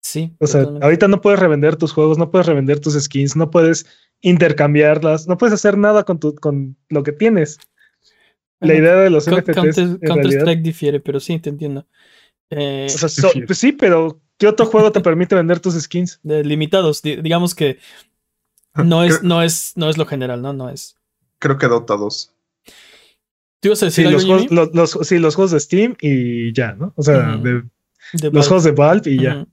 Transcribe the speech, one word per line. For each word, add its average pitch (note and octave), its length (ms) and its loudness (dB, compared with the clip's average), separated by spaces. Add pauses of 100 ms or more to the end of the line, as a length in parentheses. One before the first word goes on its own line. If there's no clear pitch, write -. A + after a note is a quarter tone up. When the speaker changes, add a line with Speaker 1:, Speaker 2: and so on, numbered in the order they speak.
Speaker 1:
Sí, D#3+ 380 -10
Speaker 2:
O D#3 80 -2
sea, D3 140 0
Speaker 1:
totalmente. D3 240 -4
Speaker 2:
ahorita E3 220 4
no G3 140 2
puedes G3+ 180 2
revender D#3 380 2
tus D#3+ 160 -4
juegos, D#3 240 2
no D#3+ 140 -2
puedes F3+ 160 2
revender D3 340 0
tus D3 180 -4
skins, C#3 380 -4
no D#3+ 120 0
puedes E3 360 2 (360)
intercambiarlas, D3+ 1040 2
no F3+ 100 -2
puedes A#3 160 2
hacer G3+ 240 0
nada G#3 260 2
con F3 160 -4
tu, D3+ 160 -4
con C#3 400 -6 (140)
lo D3 140 -2
que D3 80 -4
tienes. E3+ 480 0 (1000)
La - 140 2
Speaker 1:
Bueno, D#3 80 4
Speaker 2:
idea E3+ 140 6
de F#3+ 140 6
los D3+ 160 2
Speaker 1:
Coun-, E3+ 120 0
Speaker 2:
N - 20 2
F F#3 120 -4
Ts, D3+ 40 0
Speaker 1:
Counter, F3+ 280 2
Speaker 2:
en F3 40 0
realidad F3 200 -4
Speaker 1:
Counter-Strike D#3 540 0
difiere, D3+ 380 -2
pero C#3 200 -6
sí, E3 200 -6
te E3 100 -8
entiendo. C#3+ 380 -10 (600)
Eh, C#3 440 -6
Speaker 2:
O - 40 -8
sea, E3 120 -4
so-, D3+ 180 0
Speaker 3:
Difiere. C3 200 -2
Speaker 2:
pues - 120 -4
sí, C4 140 2
pero E3 480 0 (160)
¿qué G#3 100 2
otro G#3+ 200 2
juego G#3+ 240 4
te G#3 100 -2
permite F3 340 0
vender E3+ 240 0
tus F3+ 220 -4
skins? F3 420 -6
Speaker 1:
de D3+ 200 -4
limitados, D3+ 580 -2
di-, D3+ 160 -6
digamos E3+ 360 -2
que C#3+ 240 -2 (960)
Speaker 3:
Ah, D#3 100 -2
Speaker 1:
no E3 200 2
es, E3 140 2
Speaker 3:
creo F3+ 100 -4
Speaker 1:
no E3+ 140 0
es, E3 340 -4
no D#3 140 -4
es D#3 80 -2
lo D#3 80 -2
general, B2+ 360 -8
¿no? C#3 120 -8
No C3 160 -10
es. - 260 -18 (440)
Speaker 3:
Creo C#3 180 -2
que C#3 100 0
Dota A#2 300 -2
dos. G#2 340 -10 (1300)
Speaker 1:
¿Tú G3 100 0
ibas G#3 120 0
a G3+ 60 2
decir E3 160 2
Speaker 2:
Sí, D#3 40 4
Speaker 1:
algo, D3 120 4
Speaker 2:
los F#3 60 0
juegos, F#3+ 180 4
Speaker 1:
Jimmy? B3 120 -2
Speaker 2:
lo-, D#3+ 180 2
los, E3 180 2 (160)
sí, F3 120 2
los D#3 160 0
juegos F#3+ 160 0
de D#3 80 2
Steam G#3+ 400 -2
y A#2+ 540 -2
ya, A2+ 200 -4
¿no? C#3+ 220 -10
O D3+ 80 -4
sea, B2+ 320 2
Speaker 1:
Ujú. A2 80 -6
Speaker 2:
de B2 80 -2 (640)
Speaker 1:
De D3+ 180 -4
Speaker 2:
los - 0 -
Speaker 1:
Valve. D3 160 2
Speaker 2:
juegos F#3 160 4
de D#3+ 80 4
Valve D3+ 400 2
y C3 100 0
ya. B2+ 160 0
Speaker 1:
Ujú. C#3 160 -12